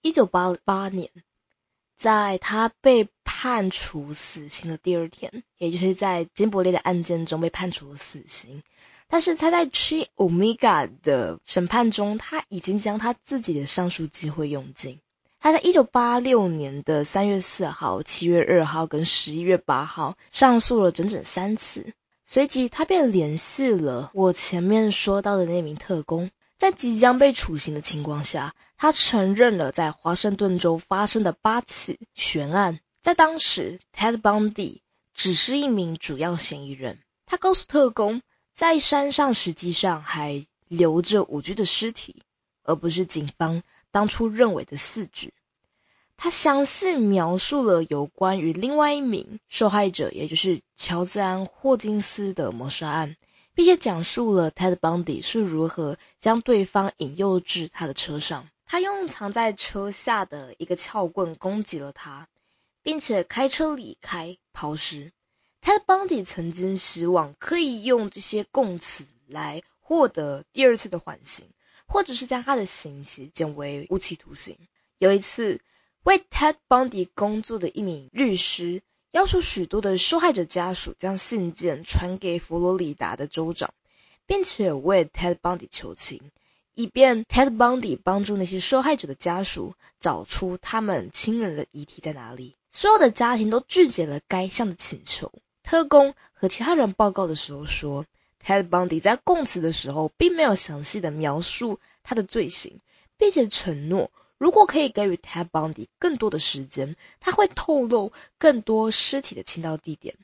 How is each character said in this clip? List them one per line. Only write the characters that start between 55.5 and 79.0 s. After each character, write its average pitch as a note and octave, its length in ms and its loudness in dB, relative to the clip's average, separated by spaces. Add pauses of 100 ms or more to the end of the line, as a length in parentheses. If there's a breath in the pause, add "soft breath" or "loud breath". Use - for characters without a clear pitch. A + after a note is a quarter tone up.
何 D#3 280 -6 (240 soft breath)
将 A3+ 220 2
对 G#3 240 2
方 G3 320 -2
引 D3 180 -8
诱 F#3+ 240 2
至 E3+ 280 -6
他 - 180 -8
的 C3+ 80 -6
车 D3 260 -6
上。 D3 300 -8 (160)
他 E4+ 120 -2
用 F#4+ 300 -2
藏 G#3 240 -8
在 A3+ 220 0
车 G3+ 360 -8
下 G3+ 360 -2
的 C3+ 320 -16
一 E3 80 -8
个 F3+ 100 -2
撬 G3 300 -4
棍 E3+ 280 -4
攻 G3+ 300 -6
击 E3+ 140 -8
了 C#3 140 -12
他， C#3+ 360 -18 (540)
并 D#4 180 -4
且 G3 240 -2
开 C4 240 -2
车 D#4 260 -2
离 A#3+ 260 -14
开 F3 380 -12 (140)
抛 D3+ 240 -8
尸。 D3+ 360 -10 (500)
Ted G#4 220 2
Bundy F#4 400 0
曾 E3+ 280 -8
经 F#3 260 -4
希 E3+ 280 -4
望 D#3+ 320 2
可 - 200 -4
以 B3 260 -4
用 A#3 260 2
这 G3 100 -16
些 G#3 240 -6
供 G3+ 340 -2
词 - 280 -12 (200)
来 D3+ 360 -10 (180)
获 D#4 280 2
得 D3 440 -6
第 C4 120 0
二 A#3+ 120 8
次 G#3+ 120 -8
的 F3 100 -8
缓 - 260 -14
刑， - 240 -12 (380 soft breath)
或 G4+ 160 0
者 C#4+ 120 -6
是 B3 120 -8
将 B3 160 -4
他 C4+ 140 0
的 G#3+ 80 -2
刑 C#3+ 380 -14
期 C#3 240 -16
减 D3+ 300 -6
为 C#3+ 340 -8
无 F#3+ 80 0
期 - 180 -6
徒 - 180 -20
刑。 - 220 -12 (420)
有 F#3+ 140 8
一 G3+ 60 4
次， G3 420 -4 (420)
为 F#4+ 160 6 (120)
Ted D4+ 260 2 (120)
Bundy A#3+ 460 2
工 G#3+ 280 -2
作 A3+ 160 -8
的 F3 100 -2
一 - 140 -6
名 D3+ 300 -6
律 A#3 240 2
师 F3 460 -4 (280)